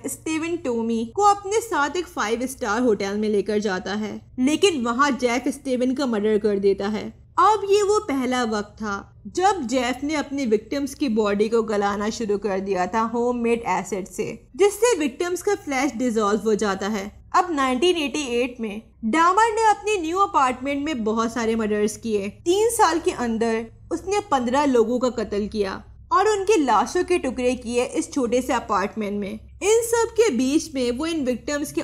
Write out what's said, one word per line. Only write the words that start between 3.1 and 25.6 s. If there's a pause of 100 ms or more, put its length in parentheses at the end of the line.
में
लेकर
जाता
है, (200)
लेकिन
वहाँ
जेफ
स्टीवन
का
मर्डर
कर
देता
है। (360)
अब
ये
वो
पहला
वक्त
था (180)
जब
जेफ
ने
अपनी
विक्टिम्स
की
बॉडी
को
गलाना
शुरू
कर
दिया
था
होममेड
एसिड
से, (280)
जिससे
विक्टिम्स
का
फ्लैश
डिसॉल्व
हो
जाता
है। (300)
अब
नाइनटीन
एटी (100)
एट
में (240)
डामर
ने
अपने
न्यू
अपार्टमेंट
में
बहुत
सारे
मर्डर्स
किए। (180)
तीन
साल
के
अंदर (260)
उसने (120)
पन्द्रह
लोगों
का
कत्ल
किया (380)